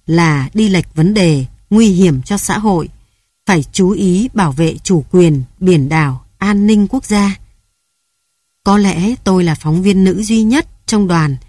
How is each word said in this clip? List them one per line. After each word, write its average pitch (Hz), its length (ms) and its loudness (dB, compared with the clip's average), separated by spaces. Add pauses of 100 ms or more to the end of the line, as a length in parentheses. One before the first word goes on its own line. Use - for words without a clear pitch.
là 156 480 0
đi 214 140 0
lệch 180 260 -2
vấn 170 200 0
đề, 156 320 0 (240)
nguy 220 180 4
hiểm 170 340 2
cho 202 160 -6
xã - 200 -4
hội. 208 300 -2 (580)
Phải 165 260 0
chú 185 180 0
ý 202 440 -2
bảo 175 180 -2
vệ 160 260 -2
chủ 160 320 -2
quyền, 165 320 2 (160)
biển 165 300 2
đảo, 147 360 -4 (140)
an 202 280 0
ninh 208 220 2
quốc 262 160 -6
gia. 202 320 -2 (1300)
Có 202 140 2
lẽ 196 360 0 (100)
tôi 185 200 2
là 160 100 0
phóng 156 280 -2
viên 190 220 2
nữ 185 180 0
duy 220 200 0
nhất 240 240 0 (200)
trong 208 220 0
đoàn, 151 280 0 (120)